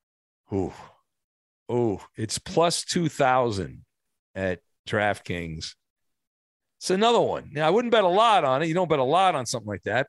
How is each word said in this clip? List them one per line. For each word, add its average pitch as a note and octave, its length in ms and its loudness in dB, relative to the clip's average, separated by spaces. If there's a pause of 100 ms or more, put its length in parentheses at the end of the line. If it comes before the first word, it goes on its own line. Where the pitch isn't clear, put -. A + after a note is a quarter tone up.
(520)
Ooh. F#2 200 -4 (1000)
Ooh, A#2 300 -2 (160)
it's A2 220 -8
plus E3+ 460 -2
two E3+ 240 -2
thousand B2+ 760 0 (500)
at F#2+ 260 -4 (280)
DraftKings. F2 840 -4 (1040)
It's - 100 -8
another G#3+ 300 4
one. G#2+ 320 -2
Now, D3+ 140 -2
I D#3+ 40 4
wouldn't A#3 200 2
bet G#3+ 140 4
a F3+ 40 4
lot G3+ 360 4
on C3+ 180 2
it. E3+ 40 0
You D#3+ 80 -4
don't F3+ 140 0
bet D3 120 2
a C3 40 2
lot F3 300 2
on C3 120 -4
something G#2+ 200 -8
like G2+ 160 -8
that, A#2 260 -2